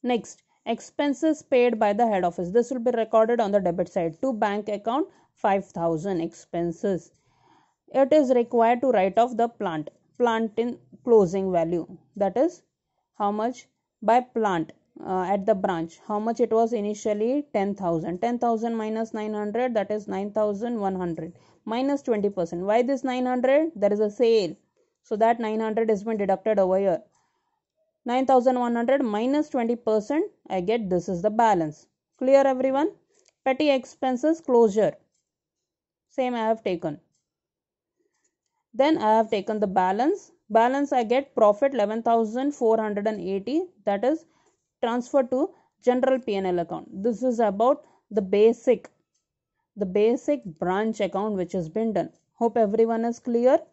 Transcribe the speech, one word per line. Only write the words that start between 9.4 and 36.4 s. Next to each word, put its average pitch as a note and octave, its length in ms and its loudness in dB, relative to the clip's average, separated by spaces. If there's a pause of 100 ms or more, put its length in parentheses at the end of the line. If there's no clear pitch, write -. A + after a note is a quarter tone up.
plant, E3 420 -6 (280)
plant A3+ 400 0
in A#3 200 -4 (240)
closing G3 480 4
value, E3+ 360 -2 (280)
that G3 220 -2
is D#4+ 260 0 (560)
how G#3 140 -2
much A3 340 -6 (360)
by A3+ 180 4
plant, G3 520 -2 (320)
uh, F#3 180 -4
at G3 240 -2
the A3 80 4
branch, F#3 520 -4
how G#3 140 -4
much A3+ 180 -4
it A3 140 0
was A3+ 200 2
initially? G#3+ 800 -2
Ten G3+ 220 -2
thousand. E3+ 460 -4
Ten A#3+ 180 -2
thousand A#3 380 -2
minus A3 360 -6
nine G#3+ 220 -6
hundred, A3 400 -4
that G3+ 160 -2
is G#3+ 160 -6
nine G3+ 240 -6
thousand G#3+ 480 -4
one F#3+ 160 -2
hundred. F3 380 -8 (320)
Minus C4+ 380 -2
twenty G#3 280 -2
percent. F3 320 -6
Why G#3+ 200 2
this B3+ 200 -2
nine B3+ 240 -4
hundred? C4+ 480 0
There G3+ 180 0
is G#3 80 -2
a G#3 100 0
sale, G#3+ 460 2 (460)
so - 140 -8
that A3+ 240 2
nine A3 180 -4
hundred A3 320 -2
has G3+ 140 0
been A3 140 -4
deducted G3 420 0
over F#3 180 2
here. G3 240 0 (1000)
Nine B3+ 220 -2
thousand B3+ 320 4
one A#3+ 180 -2
hundred B3+ 260 2
minus B3+ 460 0
twenty A#3 280 -2
percent, A#3 540 -2 (180)
I F#3+ 120 -4
get G#3 300 -2
this F3 180 -2
is F3 140 -4
the G#3 80 2
balance. G#3 560 0 (320)
Clear, C4+ 280 4
everyone? C4+ 440 0 (540)
Petty C4 260 2
expenses C4 680 0
closure, A3 540 2 (1160)
same B3+ 240 -2
I A3+ 120 -2